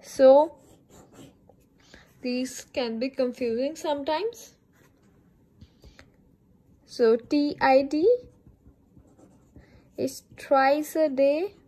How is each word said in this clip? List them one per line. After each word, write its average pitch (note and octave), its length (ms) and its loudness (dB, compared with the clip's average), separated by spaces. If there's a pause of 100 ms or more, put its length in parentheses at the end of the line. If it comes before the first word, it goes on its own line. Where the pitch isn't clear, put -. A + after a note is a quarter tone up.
So C#4 540 4 (1700)
these B3+ 500 -8
can A#3 260 -6
be C4 120 -4
confusing B3+ 640 -4
sometimes. D#4 800 -6 (2250)
So A#3 300 2
T D4 440 -4
I C4+ 220 4
D D#4 280 0 (1900)
is - 240 -6 (160)
twice C#4+ 580 0
a D#4 140 0
day. C#4+ 440 0 (140)